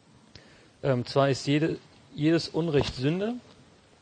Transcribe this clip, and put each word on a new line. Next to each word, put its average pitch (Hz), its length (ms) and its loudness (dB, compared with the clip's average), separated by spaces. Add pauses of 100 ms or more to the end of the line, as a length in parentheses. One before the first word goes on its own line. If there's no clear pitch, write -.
(840)
Ähm, 127 220 0
zwar 139 240 2
ist 131 180 -2
jede, 147 300 0 (380)
jedes 156 340 0
Unrecht 147 460 0
Sünde, 180 400 -2 (680)